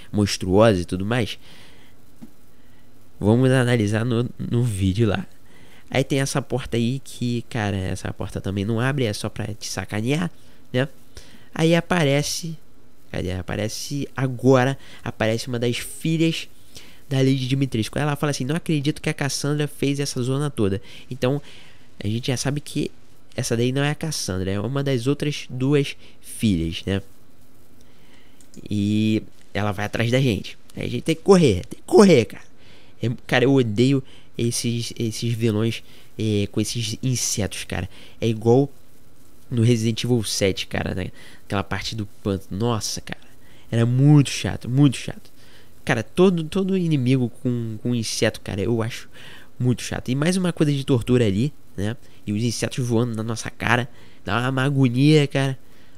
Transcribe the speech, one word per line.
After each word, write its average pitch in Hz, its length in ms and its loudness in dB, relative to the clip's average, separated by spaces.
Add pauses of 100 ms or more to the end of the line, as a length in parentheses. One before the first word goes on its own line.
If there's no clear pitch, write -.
(100)
monstruosas 101 680 4
e 87 40 -2
tudo 92 200 -4
mais. 113 340 -2 (1800)
Vamos 120 300 6
analisar 117 540 2
no, 120 240 0 (100)
no 120 240 0
vídeo 101 460 2
lá. 92 180 0 (600)
Aí 135 140 2
tem 135 180 0
essa 139 220 0
porta 123 340 -4
aí 120 280 0
que, 120 440 -4
cara, 104 280 -2
essa 98 360 -4
porta - 280 -6
também 98 240 -2
não 113 160 0
abre, 135 240 0
é 107 80 0
só 107 160 -4
pra 104 260 -6
te - 140 -10
sacanear, 117 600 -2 (420)
né? 127 160 2 (720)
Aí 165 160 6
aparece, 160 800 2 (560)
cadê? - 220 -4
Aparece 107 840 -4
agora, 131 640 4 (240)
aparece 113 460 0
uma 123 100 -2
das 120 200 0
filhas 160 720 0 (580)
da 135 80 0
Lady 135 320 4
Dimitrescu. 127 500 0
Ela 147 160 0
fala 147 160 0
assim: 135 140 -2
"Não 139 100 -2
acredito 151 460 0
que - 80 -4
a 151 60 0
Cassandra 147 520 0
fez 139 320 0
essa 135 240 -2
zona 139 280 0
toda." 95 320 0 (280)
Então, 127 300 0 (580)
a - 80 -8
gente 113 200 -2
já 127 100 2
sabe 139 240 -2
que - 300 -4 (440)
essa 120 220 -2
daí 123 160 2
não 139 100 0
é 143 80 2
a 151 40 0
Cassandra, 95 560 -2
é 101 100 0
uma 135 240 -2
das 127 220 0
outras 147 420 -2
duas 139 480 2 (240)
filhas, 82 640 0
né? 98 160 0 (1700)
E 104 520 2 (320)
ela 101 180 0
vai 101 140 -2
atrás 117 240 0
da 127 100 4
gente. 123 380 0 (180)
Aí - 80 -4
a 104 60 -4
gente 120 140 -4
tem 160 120 2
que - 60 -10
correr, 151 420 8
tem - 160 -10
que - 60 -14
correr, 185 400 8
cara. - 180 -12 (580)
É, 117 80 0 (160)
cara, 127 180 4
eu 139 100 6
odeio 127 500 4 (320)
esses, 117 640 -2
esses 117 340 -2
vilões, 113 500 2 (360)
é, 104 340 2
com 110 80 0
esses 110 420 -2
insetos, 117 600 -2
cara. 92 240 -4 (320)
É 113 80 2
igual 117 420 6 (800)
no 120 120 2
Resident 113 420 4
Evil 120 200 4
sete, - 420 0
cara, 95 280 -2
né? 95 160 -4 (340)
Aquela 98 180 -2
parte - 320 -6
do 107 120 -4 (160)
pântano. 95 360 -2
Nossa, 113 420 -2
cara. - 260 -12 (440)
Era 117 160 4
muito 139 440 8
chato, - 380 -4
muito 131 280 6
chato. - 340 -10 (540)
Cara, 117 180 2
todo, 175 420 4
todo 190 320 0
inimigo 135 540 2 (120)
com, 117 400 -2
com 120 120 0
inseto, 110 460 0
cara, 98 200 -4
eu 110 220 2
acho - 260 -6 (500)
muito 123 240 2
chato. - 280 -6
E 123 40 0
mais 156 220 2
uma 180 160 2
coisa 151 200 2
de 139 120 0
tortura 123 400 4
ali, 107 280 2 (240)
né? 104 200 -2 (300)
E 104 60 -2
os 104 100 0
insetos 120 420 -2
voando 120 300 2
na 110 80 -4
nossa 113 280 -4
cara. 120 380 2 (360)
Dá 117 260 0
uma 131 140 2
agonia, 139 640 6
cara. 135 280 0 (420)